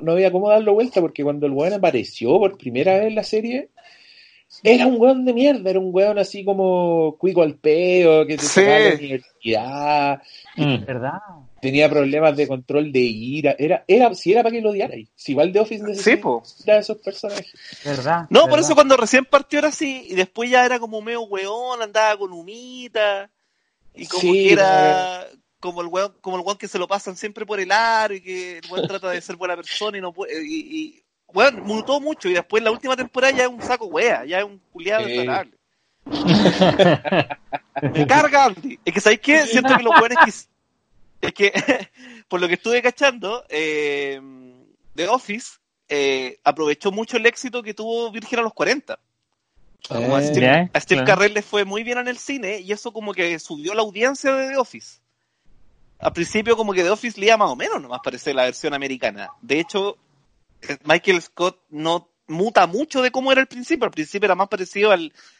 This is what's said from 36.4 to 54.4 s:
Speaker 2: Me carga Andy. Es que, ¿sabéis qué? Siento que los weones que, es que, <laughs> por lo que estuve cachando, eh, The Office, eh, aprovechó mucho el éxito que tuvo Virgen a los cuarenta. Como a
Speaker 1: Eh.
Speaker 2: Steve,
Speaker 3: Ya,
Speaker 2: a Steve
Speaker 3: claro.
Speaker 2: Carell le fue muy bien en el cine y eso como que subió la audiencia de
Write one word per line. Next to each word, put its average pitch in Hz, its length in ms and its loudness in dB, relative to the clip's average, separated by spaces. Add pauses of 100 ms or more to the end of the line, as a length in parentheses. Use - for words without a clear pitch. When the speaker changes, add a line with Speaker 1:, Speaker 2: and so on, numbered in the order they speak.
Speaker 2:
Me 147 140 0
carga 277 380 4
Andy. 208 400 -4
Es 185 80 -2
que, 196 60 -4
¿sabéis 220 220 4
qué? 294 160 4 (100)
Siento 254 300 4
que 240 60 -4
los 220 160 4
weones 233 260 2
que, 214 60 2 (960)
es 175 60 -4
que, 202 200 2
<laughs> 247 760 -6
por 180 140 -4
lo 175 60 0
que 175 80 -2
estuve 233 260 0
cachando, 240 680 -2
eh, 147 680 -4 (760)
The 165 120 -4
Office, 233 500 -4 (300)
eh, 135 560 -2
aprovechó 151 480 -2
mucho 220 260 -6
el 226 80 0
éxito 240 380 -4
que 208 100 -12
tuvo 226 380 -8
Virgen 220 280 -8
a 233 40 0
los 220 100 -6
cuarenta. 214 460 -4 (880)
Como 123 280 -2
a 139 60 2
Speaker 1:
Eh. 147 60 0
Speaker 2:
Steve, 131 180 2
Speaker 3:
Ya, 160 280 4
Speaker 2:
a 151 60 0
Steve 143 240 0
Speaker 3:
claro. 180 160 4
Speaker 2:
Carell 208 140 2
le 214 80 -4
fue 208 240 -2
muy 208 180 -6
bien 240 140 -6
en 247 100 -6
el 247 100 -6
cine 220 420 -8
y 185 120 -10
eso 214 220 -10
como 208 200 -10
que 170 260 -4
subió 160 340 -10
la 220 80 0
audiencia 247 540 -2
de 269 140 -4